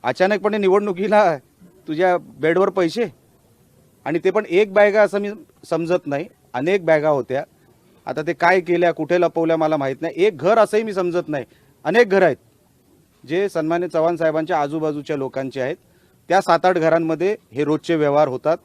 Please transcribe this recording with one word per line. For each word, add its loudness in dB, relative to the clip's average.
अचानकपणे 0
निवडणुकीला 2
तुझ्या 2
बेडवर 0
पैसे, -2
आणि -2
ते 2
पण 0
एक 2
बॅग 4
असं 2
मी -4
समजत -2
नाही, -4
अनेक -2
बॅगा 2
होत्या. -2
आता -8
ते -4
काय 2
केल्या, 0
कुठे 0
लपवल्या 0
मला 0
माहीत -4
नाही. -6
एक 0
घर 2
असंही 2
मी -6
समजत -4
नाही, -4
अनेक 2
घरं 4
आहेत 0
जे -4
सन्मान्य -2
चव्हाण 0
साहेबांच्या -2
आजूबाजूच्या -4
लोकांचे -6
आहेत. -4
त्या 4
सात 0
आठ 2
घरांमध्ये 0
हे -4
रोजचे -2
व्यवहार 2
होतात -2